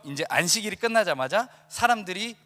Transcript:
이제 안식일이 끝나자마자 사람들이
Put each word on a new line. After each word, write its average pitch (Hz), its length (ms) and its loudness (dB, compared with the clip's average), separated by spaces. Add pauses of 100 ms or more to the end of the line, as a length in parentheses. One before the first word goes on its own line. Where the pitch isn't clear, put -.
이제 143 240 -4
안식일이 196 480 0
끝나자마자 208 720 0 (200)
사람들이 220 760 0